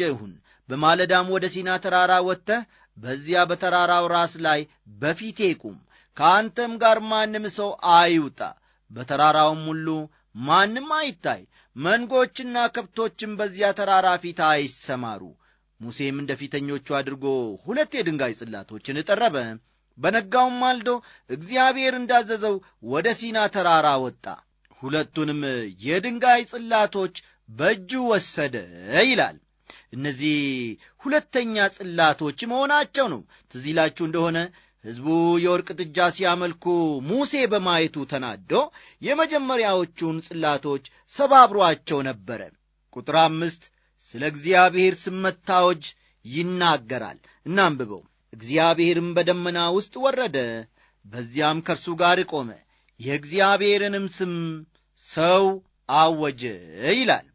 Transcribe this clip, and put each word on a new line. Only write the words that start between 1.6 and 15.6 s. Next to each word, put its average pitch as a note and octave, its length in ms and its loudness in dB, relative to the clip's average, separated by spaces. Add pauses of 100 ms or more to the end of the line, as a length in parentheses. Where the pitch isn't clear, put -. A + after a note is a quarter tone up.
ተራራ F3+ 420 2
ወጥተህ F#3 420 -4 (340)
በዚያ C#3+ 480 -4
በተራራው F3 640 2
ራስ E3+ 320 0
ላይ D#3 220 0 (360)
በፊቴ F3 420 -6 (180)
ቁም፣ G2+ 200 -16 (400)
ከአንተም G#3+ 600 2
ጋር A3 240 4
ማንም G#3+ 480 -4
ሰው G#3 200 -6 (200)
አይውጣ፣ E3+ 500 4 (520)
በተራራውም D3+ 720 2
ሁሉ D#3 240 -6 (480)
ማንም G3 580 0
አይታይ፣ E3+ 480 -4 (340)
መንጎችና A#3+ 840 0 (100)
ከብቶችም A3 680 -8
በዚያ G3+ 380 -2
ተራራ G3 340 2 (100)
ፊት F3 260 -8
አይሰማሩ።» B2+ 800 -2 (580)